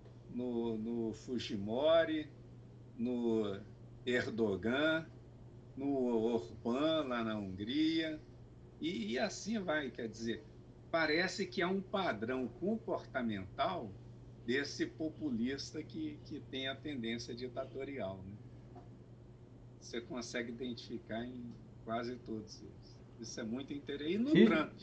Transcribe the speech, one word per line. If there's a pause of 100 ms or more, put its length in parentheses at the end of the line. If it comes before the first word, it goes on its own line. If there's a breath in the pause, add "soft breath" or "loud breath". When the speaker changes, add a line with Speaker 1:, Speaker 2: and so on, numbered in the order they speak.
(340)
Speaker 1:
no,
no
Fujimori, (680)
no (440)
Erdogan, (720)
no
Orbán,
lá
na
Hungria, (600)
e,
e
assim
vai,
quer
dizer, (460)
parece
que
há
um
padrão
comportamental (520)
desse
populista
que,
que
tem
a
tendência
ditatorial,
né? (960)
Você
consegue
identificar
em (420)
quase
todos
eles. (160)
Isso
é
muito
interessante.
E
no
Speaker 2:
E
Speaker 1:
Trump. (120)